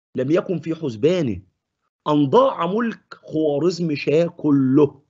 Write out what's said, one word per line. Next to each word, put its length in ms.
لم 160
يكن 280
في 160
حسبانه، 680
أن 180
ضاع 400
ملك 480
خوارزم 840
شاه 300
كله، 840